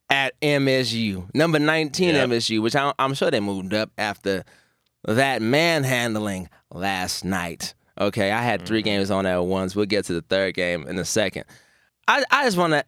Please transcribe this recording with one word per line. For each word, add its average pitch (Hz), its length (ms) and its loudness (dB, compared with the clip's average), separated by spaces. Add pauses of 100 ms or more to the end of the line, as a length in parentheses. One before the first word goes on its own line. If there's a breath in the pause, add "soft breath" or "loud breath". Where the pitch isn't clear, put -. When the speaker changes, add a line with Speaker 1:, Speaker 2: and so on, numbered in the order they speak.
(100)
Speaker 1:
at 135 320 2
M 143 260 2
S 131 240 2
U. 101 420 -2
Number 156 240 4
nineteen 156 560 2
Speaker 2:
Yep. 135 100 2
Speaker 1:
M 123 80 0
S 117 180 0
U, 110 120 2
which 117 140 0
I, 139 220 0
I'm 135 160 0
sure 180 160 0
they 131 100 2
moved 95 320 -4
up 107 240 -2
after 98 480 -4 (600 soft breath)
that 127 380 0
manhandling 120 1040 0 (240 soft breath)
last 90 520 -4
night. 87 500 -6 (240)
Okay, 101 340 0
I 117 100 0
had 101 240 -2
three 110 140 0
Speaker 2:
Mm-hmm. 104 40 -2
Speaker 1:
games 101 260 0
on 95 160 0
at 92 120 2
once. 92 360 -2
We'll 104 120 0
get 98 200 0
to - 60 -4
the 85 100 -2
third 95 320 0
game 87 320 -2
in 87 120 -6
a 87 60 -2
second. 95 400 -2 (640 soft breath)
I, 254 240 2
I 277 140 4
just 214 140 0
wanna, 160 300 2